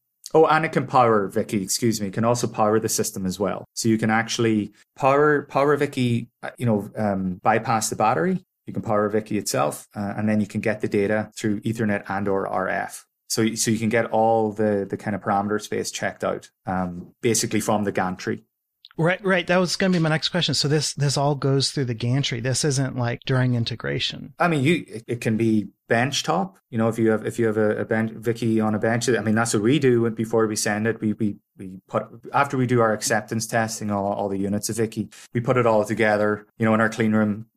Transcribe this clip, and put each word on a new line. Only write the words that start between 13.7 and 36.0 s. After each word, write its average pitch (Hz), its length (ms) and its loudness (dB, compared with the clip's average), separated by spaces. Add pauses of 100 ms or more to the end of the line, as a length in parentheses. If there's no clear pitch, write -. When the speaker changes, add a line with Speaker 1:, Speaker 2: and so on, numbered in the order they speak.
Speaker 1:
you 110 80 0
can 113 100 -2
get 117 180 2
all 110 460 2
the, 104 360 0
the 101 80 -6
kind 101 200 -4
of 92 60 -10
parameter 104 380 0
space 104 300 -6
checked - 320 -6
out, 95 280 -4 (160)
um, 90 540 -6
basically 110 400 0
from 107 240 0
the 101 80 0
gantry. 92 520 -4 (520)
Speaker 2:
Right, 180 280 0
right. 185 240 2
That 175 80 4
was 180 180 2
gonna 190 180 2
be 180 60 2
my 160 100 2
next 156 200 0
question. - 260 0
So - 140 0
this, 147 260 0
this 139 220 0
all 147 180 2
goes 135 380 0
through 139 140 -2
the 120 80 -4
gantry. 120 440 0
This 120 260 -2
isn't, 131 320 0
like, 123 300 -2
during 127 280 2
integration. - 840 -4
Speaker 1:
I 170 80 2
mean, 160 160 2
you, 151 240 2
it, - 220 -14
it 117 120 -4
can 113 160 0
be 110 300 2 (240)
benchtop. 143 640 0 (160)
You 120 80 -4
know, 113 80 2
if 113 100 0
you 113 140 4
have, 110 160 0
if 113 100 -6
you 113 100 2
have 107 100 0
a, 107 220 2
a 107 60 -4
bench, 110 280 -2
Vicky 113 480 0
on 107 120 2
a 107 60 0
bench, 113 300 0
I 117 100 2
mean, 107 160 0
that's 117 180 2
what 104 120 2
we 143 160 4
do 123 220 4
when, 113 120 0
before 113 320 0
we 107 80 -4
send 107 320 -2
it. 113 140 -2
We, 107 140 0
we, 104 240 -4 (200)
we 95 300 -14
put, - 180 -4 (260)
after 135 240 2
we 127 120 2
do 120 120 4
our 113 120 4
acceptance 110 560 -2
testing, 110 420 -2
all, 101 220 0
all 104 160 -2
the 98 100 -2
units 101 300 -2
of 107 80 -6
Vicky, 107 320 -4 (240)
we 123 80 -2
put 123 160 0
it 120 100 2
all 110 180 4
together, 107 640 0 (100)